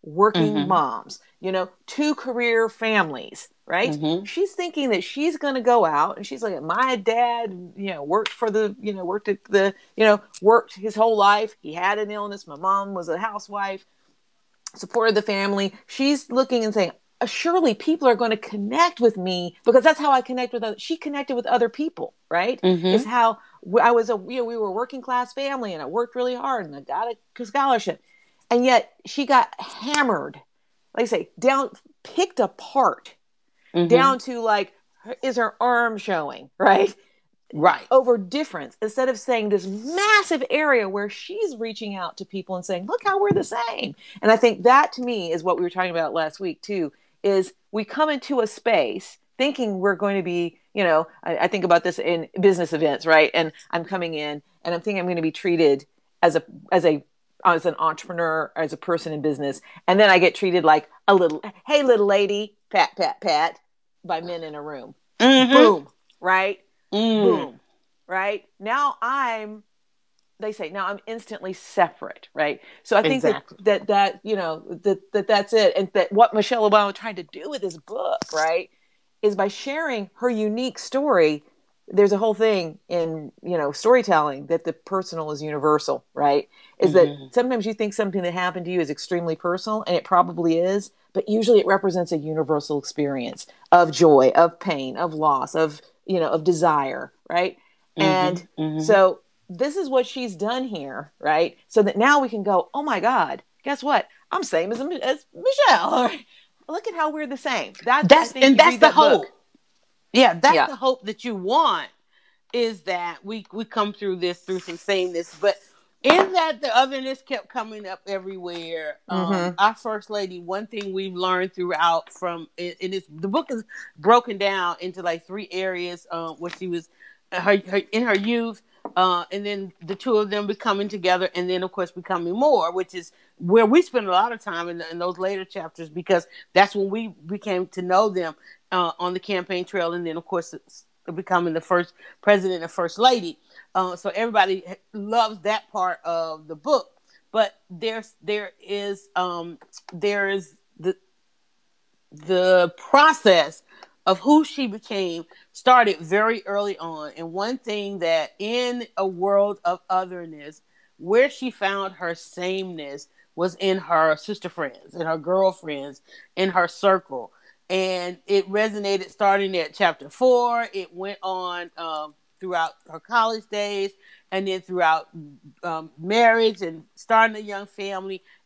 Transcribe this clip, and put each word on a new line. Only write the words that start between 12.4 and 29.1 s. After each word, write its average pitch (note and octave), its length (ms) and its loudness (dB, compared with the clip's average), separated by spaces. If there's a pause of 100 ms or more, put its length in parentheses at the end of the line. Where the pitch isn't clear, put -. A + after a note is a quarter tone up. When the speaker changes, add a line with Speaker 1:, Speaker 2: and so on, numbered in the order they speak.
Speaker 1:
My D3 100 -16
mom G3 360 -2
was F3 160 -6
a E3 80 -2
housewife, G3+ 680 -8 (880)
supported A3+ 400 0
the G#3 60 2
family." G3 520 -2 (140)
She's C#4 440 -2
looking B3+ 320 0
and G#3+ 100 -4
saying, G3+ 180 0 (280)
"Uh, B3+ 60 -2
surely E4 480 0
people D#4 340 0
are A#3 80 6
gonna A3 220 -2
connect A#3 640 -2
with A3+ 160 4
me F3+ 480 -6
because A#3+ 180 6
that's D#4 160 6
how D4 120 2
I C4 100 4
connect B3 320 -6
with A3+ 100 -6
other," G#3+ 160 -6
she D#4+ 160 -6
connected C#4+ 400 -8
with A#3+ 120 -4
other A#3+ 220 2
people, - 440 -8 (160)
right? F#3+ 320 0
Speaker 2:
Mm-hmm. F#3 320 2
Speaker 1:
It's A3+ 120 2
how A3+ 340 2 (240)
w-, F#3+ 200 2
I A#3+ 80 6
was A3+ 180 2
a, G#3+ 180 -2
you B3 100 -8
know, A#3+ 80 -4
we A#3 120 -8
were G#3+ 100 -4
a F#3+ 40 -4
working B3 300 -8
class B3 320 -4
family C4+ 400 -6
and D#3 80 -10
I C3+ 40 -10
worked A3+ 300 -4
really B3+ 200 -4
hard A#3+ 300 -4
and D3 100 -16
I C#3+ 60 -16
got F#3 260 -4 (320)
a A#3+ 60 -10
scholarship. A#3+ 560 0 (480)
And A#3+ 160 4
yet B3+ 260 4 (140)
she C#4+ 200 -4